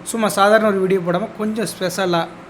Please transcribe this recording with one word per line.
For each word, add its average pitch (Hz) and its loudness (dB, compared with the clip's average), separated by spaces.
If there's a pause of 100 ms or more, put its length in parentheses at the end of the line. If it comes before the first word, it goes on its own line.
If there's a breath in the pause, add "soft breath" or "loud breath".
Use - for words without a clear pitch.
சும்மா 226 -2
சாதாரண 208 4
ஒரு 196 2
வீடியோ 185 2
போடாம, 180 -2 (100)
கொஞ்சம் 214 -4 (120)
ஸ்பெஷலா 175 -2 (220)